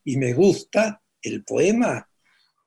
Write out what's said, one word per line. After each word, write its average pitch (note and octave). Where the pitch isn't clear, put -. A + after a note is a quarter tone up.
y C3
me B2
gusta G3+
el A2
poema, E3